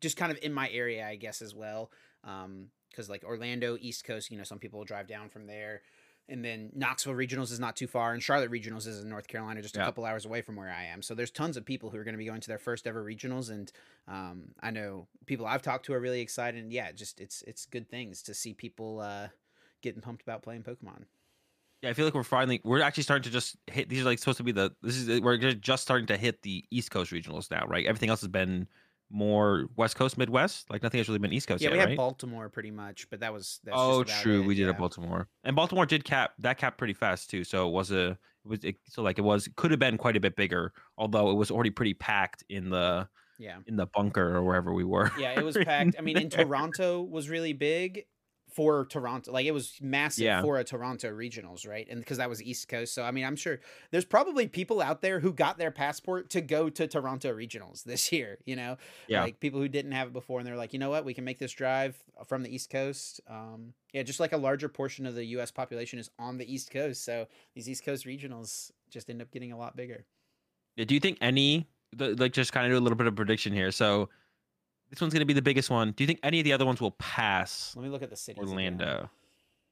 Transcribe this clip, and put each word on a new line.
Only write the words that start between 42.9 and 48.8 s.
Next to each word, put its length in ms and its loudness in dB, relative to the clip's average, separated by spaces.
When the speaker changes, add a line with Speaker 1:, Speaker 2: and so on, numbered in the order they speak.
Speaker 1:
Yeah. 280 -16
Speaker 2:
in 120 -4
the 80 4
bunker 500 2
or 80 4
wherever 300 4
we 100 2
were. 300 4
Speaker 1:
Yeah, 180 -2
it 120 2
was 140 0
Speaker 2:
<laughs> 20 4
Speaker 1:
packed. 380 4
I 40 -8
mean, 160 2
in 140 0
Speaker 2:
There. 120 4
Speaker 1:
Toronto 580 0
was 280 -4
really 240 -2
big 540 0
for 360 4